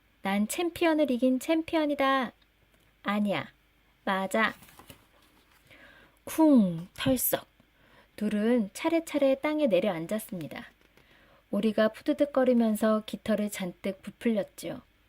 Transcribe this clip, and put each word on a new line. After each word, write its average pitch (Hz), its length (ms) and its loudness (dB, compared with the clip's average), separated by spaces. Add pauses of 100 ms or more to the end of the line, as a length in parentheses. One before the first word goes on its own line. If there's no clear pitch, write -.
(220)
난 202 260 0
챔피언을 320 640 0
이긴 254 280 2
챔피언이다." 294 920 0 (720)
"아니야." 107 480 -2 (540)
"맞아." 196 480 0 (1700)
쿵! 202 720 4
털썩! - 500 -2 (720)
둘은 208 580 0
차례차례 302 640 0
땅에 302 320 0
내려앉았습니다. 185 960 -4 (840)
오리가 214 380 2
푸드득거리면서 233 1160 2
깃털을 208 460 -4
잔뜩 190 500 -8
부풀렸지요. 196 800 -4 (280)